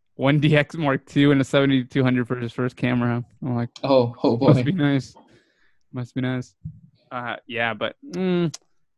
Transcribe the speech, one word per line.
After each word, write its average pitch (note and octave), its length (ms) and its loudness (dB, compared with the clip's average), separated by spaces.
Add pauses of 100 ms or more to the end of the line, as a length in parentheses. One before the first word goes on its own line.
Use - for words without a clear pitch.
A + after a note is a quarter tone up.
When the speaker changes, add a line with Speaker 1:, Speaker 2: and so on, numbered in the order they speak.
(200)
Speaker 1:
one C#3 240 2
D D#3 140 4
X D3 180 0
Mark C#3 300 -2
two C#3+ 260 4
and C#3 80 4
a C3+ 60 2
seventy-two C#3 580 0
hundred B2+ 240 0
for B2+ 80 -4
his A#2+ 160 -6
first B2+ 240 -4
camera. A#2+ 480 -2 (180)
I'm B2+ 140 -4
like, A#2+ 140 -4 (140)
Speaker 2:
Oh, B2+ 380 2
oh, B2 140 0
Speaker 1:
"Must C3 240 4
Speaker 2:
boy. B2 40 -2
Speaker 1:
be C#3+ 100 -2
nice. C#3+ 420 -2 (760)
Must B2 200 -10
be D3 60 -6
nice." B2+ 360 -6 (540)
Uh, A#2+ 280 -8 (100)
yeah, A#2 260 -4
but, G#2+ 220 -6 (100)
mm, F3+ 480 -2 (440)